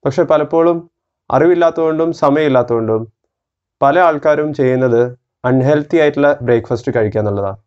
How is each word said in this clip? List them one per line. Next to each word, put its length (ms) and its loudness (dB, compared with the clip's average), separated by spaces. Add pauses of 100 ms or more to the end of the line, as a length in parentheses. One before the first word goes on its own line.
പക്ഷേ 280 0
പലപ്പോഴും 440 0 (540)
അറിവില്ലാത്തതുകൊണ്ടും 880 0
സമയമില്ലാത്തതുകൊണ്ടും 800 0 (800)
പല 180 2 (120)
ആൾക്കാരും 500 -2
ചെയ്യുന്നത് 420 2 (420)
അൺഹെൽത്തി 580 0
ആയിട്ടുള്ള 280 2 (180)
ബ്രേക്ക്ഫാസ്റ്റ് 500 -2
കഴിക്കുക 260 -2
എന്നുള്ളതാണ്. 420 -6